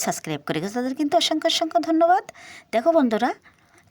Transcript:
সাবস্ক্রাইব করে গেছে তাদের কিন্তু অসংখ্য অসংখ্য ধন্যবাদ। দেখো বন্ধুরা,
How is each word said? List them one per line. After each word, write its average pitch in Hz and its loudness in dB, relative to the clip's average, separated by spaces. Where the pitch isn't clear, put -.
সাবস্ক্রাইব 156 -6
করে 165 -2
গেছে 202 -8
তাদের 262 -4
কিন্তু 294 0
অসংখ্য 320 -2
অসংখ্য 339 -2
ধন্যবাদ। 339 4
দেখো 240 2
বন্ধুরা, 240 2